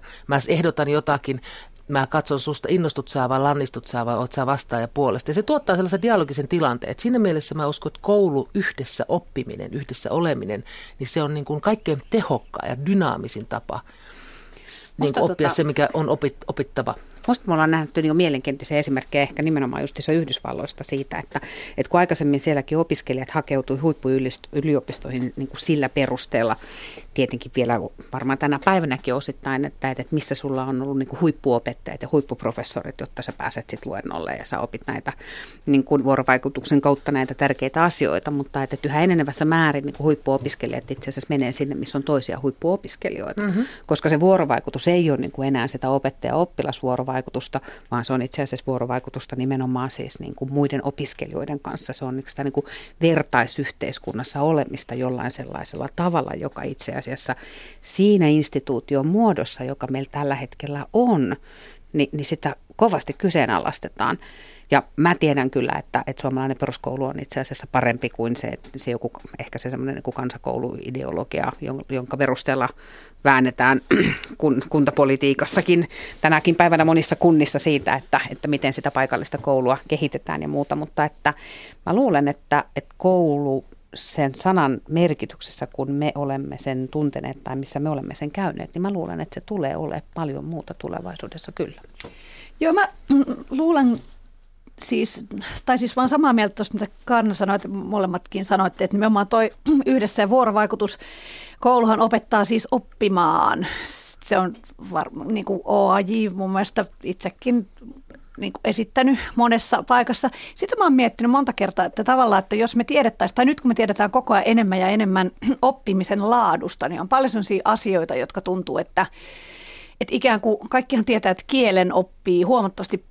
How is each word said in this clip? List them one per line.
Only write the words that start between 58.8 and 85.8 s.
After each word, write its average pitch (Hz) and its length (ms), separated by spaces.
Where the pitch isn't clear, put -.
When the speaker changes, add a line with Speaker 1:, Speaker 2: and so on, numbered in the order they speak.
Speaker 2:
muodossa, 196 560
joka 131 240
meillä 135 240
tällä 143 240
hetkellä 143 580
on, 190 420
niin, 147 180
niin 147 140
sitä 147 300
kovasti 180 380
kyseenalaistetaan. 123 1080
Ja 139 120
mä 170 200
tiedän 139 340
kyllä, 123 300
että, - 280
että 139 140
suomalainen 131 360
peruskoulu 131 480
on 147 140
itse - 200
asiassa - 320
parempi 120 380
kuin 117 260
se, - 120
että - 280
se 131 160
joku, 120 200
ehkä - 200
se 127 100
semmoinen 131 260
niin 139 80
kuin 127 100
kansakouluideologia, 127 1400
jon-, 135 280
jonka 127 280
perusteella 131 520
väännetään 127 580
<clears throat> - 280
kun, 135 320
kuntapolitiikassakin 143 1200
tänäkin 160 340
päivänä 165 300
monissa 165 300
kunnissa 151 440
siitä, 143 360
että, 135 260
että - 160
miten 139 260
sitä 143 180
paikallista 131 460
koulua 131 400
kehitetään 151 540
ja 151 60
muuta. 143 280
Mutta 151 300
että - 280
mä 165 80
luulen, 185 340
että, 143 360
että - 220
koulu 147 680
sen 135 420
sanan 160 540
merkityksessä, - 840
kun 135 180